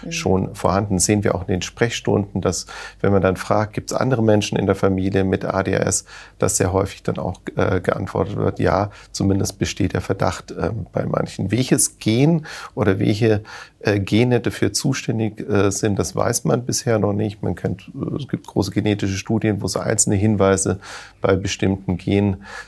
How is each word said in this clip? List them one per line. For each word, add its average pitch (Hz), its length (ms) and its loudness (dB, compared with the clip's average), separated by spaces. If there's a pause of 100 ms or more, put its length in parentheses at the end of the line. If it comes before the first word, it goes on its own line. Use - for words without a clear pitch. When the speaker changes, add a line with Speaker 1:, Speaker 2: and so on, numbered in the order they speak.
Speaker 1:
Mhm. 165 80 -10
Speaker 2:
schon 95 420 0
vorhanden. 98 440 2
Das - 60 2
sehen 104 200 2
wir - 100 2
auch 92 60 -4
in 90 80 -10
den 92 140 -2
Sprechstunden, 104 800 -2
dass, 92 240 -2 (340)
wenn 101 100 2
man 98 120 4
dann 95 120 4
fragt, 104 380 -2
"Gibt's - 200 -8
andere 123 300 0
Menschen 104 340 4
in 104 100 0
der - 100 2
Familie 95 480 2
mit 95 200 0
A 95 200 0
D 95 120 0
H - 60 2
S", - 220 -2 (340)
dass - 200 0
sehr 92 140 0
häufig 98 300 -2
dann - 160 -4
auch, - 220 -6 (160)
äh, 92 240 0
geantwortet 98 560 -2
wird, 101 240 -2
"Ja, 92 300 2 (260)
zumindest 98 420 0
besteht - 360 -2
der 95 80 -2
Verdacht", 104 480 -4
ähm, 95 420 -4
bei - 140 -4
manchen. - 440 -2
Welches - 480 0
Gen 147 460 2 (300)
oder 98 240 2
welche, 110 440 2 (380)
äh, 104 180 2
Gene 113 420 4
dafür 104 340 -2
zuständig, 110 720 -2
äh, 101 220 4
sind, 98 280 0
das 101 160 -2
weiß 107 300 0
man 123 220 2
bisher 117 320 0
noch 104 160 0
nicht. 104 280 -4
Man 98 120 -2
kennt, - 400 -6
äh, - 220 -6
es - 120 -8
gibt - 180 -6
große 101 260 0
genetische 101 440 0
Studien, 107 460 0
wo - 40 -4
es - 120 -2
einzelne - 380 2
Hinweise 98 640 4 (420)
bei 98 120 4
bestimmten 95 640 0
Genen, 98 480 0 (240)